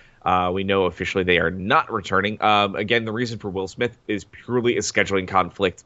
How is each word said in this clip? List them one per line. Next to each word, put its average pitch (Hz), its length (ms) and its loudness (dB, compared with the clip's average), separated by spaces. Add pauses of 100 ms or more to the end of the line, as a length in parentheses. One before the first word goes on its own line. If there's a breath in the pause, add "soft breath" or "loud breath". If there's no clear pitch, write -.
(240 soft breath)
Uh, 90 280 2
we 98 120 -2
know 98 220 2
officially 92 360 -2
they 90 160 4
are 82 120 2
not 95 420 0
returning. 101 500 -2
Um, 104 320 4
again, 113 300 0
the 110 80 -6
reason 117 260 -4
for 104 120 -8
Will 95 180 -4
Smith 120 280 -4 (120)
is 104 160 -2
purely 120 520 -2
a 95 40 -2
scheduling 95 480 0
conflict 92 580 0